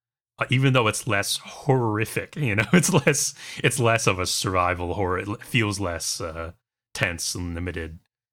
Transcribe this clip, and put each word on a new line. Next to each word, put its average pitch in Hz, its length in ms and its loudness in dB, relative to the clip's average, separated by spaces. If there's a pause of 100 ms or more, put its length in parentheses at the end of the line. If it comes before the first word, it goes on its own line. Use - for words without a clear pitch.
(400)
uh, 139 100 -2
even 131 240 4
though 123 140 4
it's - 180 0
less 101 320 0
horrific, 113 960 0
you 120 200 0
know, - 140 2
<laughs> - 40 4
it's 180 200 4
less, 151 400 2 (300)
it's - 160 2
less 113 280 4
of 95 120 2
a 90 60 -2
survival 90 680 0
horror. 90 260 0
It 98 80 -6
l-, 101 140 -4
feels 104 380 0
less, 87 420 -4
uh, 82 320 -8 (400)
tense 87 420 -2
and 87 200 -6
limited 85 440 -6 (340)